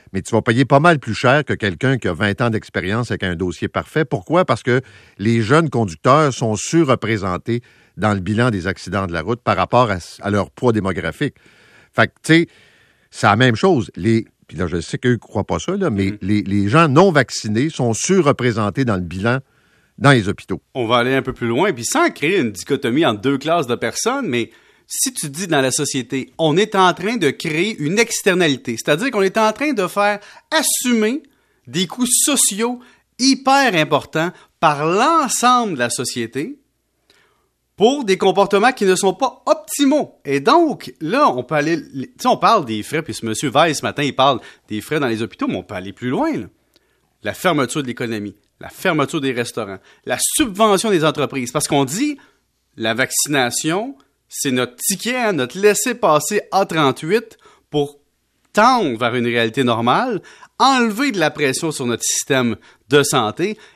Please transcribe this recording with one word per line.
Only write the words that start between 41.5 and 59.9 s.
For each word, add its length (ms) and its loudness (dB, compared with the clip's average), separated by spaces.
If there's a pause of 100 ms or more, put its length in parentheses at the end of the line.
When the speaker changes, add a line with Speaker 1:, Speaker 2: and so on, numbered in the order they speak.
Speaker 2:
aller, 280 0
tu 360 -12
sais, 100 -2
on 80 4
parle 280 4
des 180 -4
frais, 200 -4
puis 120 -10
ce 100 -10
monsieur 260 -4
Weiss, 280 4
ce 60 -8
matin, 180 -4
il 140 -2
parle 240 2 (280)
des 120 -6
frais 180 -4
dans 80 0
les 160 -2
hôpitaux, 240 -6
mais 100 -2
on 60 -6
peut 140 -12
aller 160 -10
plus 180 -8
loin, 260 -2
là. 100 -8 (760)
La 100 -6
fermeture 480 -2
de 60 -10
l'économie, 480 -8 (240)
la 80 -16
fermeture 520 -2
des 120 -2
restaurants, 460 -6 (280)
la 140 -2
subvention 720 0
des 140 2
entreprises, 460 -2
parce 160 -4
qu'on 180 2
dit, 320 -4 (600)
la 180 -2
vaccination, 1040 -2 (320)
c'est 240 -6
notre 240 -2
ticket, 400 -4
hein, 160 0
notre 260 -4
laissez-passer 840 2 (100)
A 120 2
trente-huit 720 -2 (320)
pour 280 -2 (540)
tendre 460 4
vers 180 -2
une 100 0
réalité 380 0
normale, 580 0 (380)